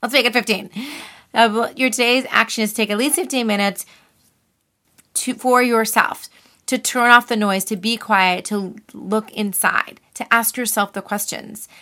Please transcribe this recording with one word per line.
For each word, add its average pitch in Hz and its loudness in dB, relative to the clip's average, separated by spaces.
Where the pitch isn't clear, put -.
Let's 233 -4
make 254 6
it 233 0
fifteen. 208 -2
Uh, 226 4
well, 226 -2
your 254 2
today's 247 0
action 220 -2
is 214 0
to 214 -10
take 208 0
at 208 -2
least 294 0
fifteen 254 -2
minutes 202 -2
to, - -4
for 247 2
yourself, 226 0
to 254 -2
turn 240 2
off 240 8
the 233 -2
noise, 196 0
to 220 -4
be 220 -2
quiet, 185 2
to 202 -4
look 214 -4
inside, - -2
to - -8
ask 226 0
yourself 214 -2
the 196 -8
questions. - -8